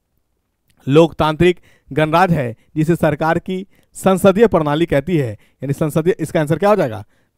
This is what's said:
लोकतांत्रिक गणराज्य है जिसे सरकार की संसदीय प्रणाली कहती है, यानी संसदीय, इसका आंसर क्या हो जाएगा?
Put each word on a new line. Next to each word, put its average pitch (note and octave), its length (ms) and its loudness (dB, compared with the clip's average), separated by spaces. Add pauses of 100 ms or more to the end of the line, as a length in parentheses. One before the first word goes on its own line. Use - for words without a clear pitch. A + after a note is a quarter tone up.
(880)
लोकतांत्रिक D#3 760 2 (280)
गणराज्य D#3 460 0
है B2 220 -4 (200)
जिसे D#3 200 0
सरकार D#3+ 440 -2
की F#3 260 -8 (300)
संसदीय F#3+ 500 2
प्रणाली D#3+ 400 0
कहती D#3 300 -2
है, B2 160 -2
यानी - 400 -10
संसदीय, D#3+ 480 -2
इसका E3 200 -2
आंसर D3+ 180 -2
क्या G3+ 120 2
हो G#3+ 60 4
जाएगा? A2 280 -4 (340)